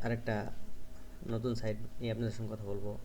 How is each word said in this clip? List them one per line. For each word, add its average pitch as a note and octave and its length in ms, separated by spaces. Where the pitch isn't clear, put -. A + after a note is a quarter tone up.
আরেকটা A#2 300
নতুন A#2 260
সাইট G#2+ 180
নিয়ে A#2 140
আপনাদের A2 220
সঙ্গে A2+ 180
কথা G#2 180
বলবো। G2 200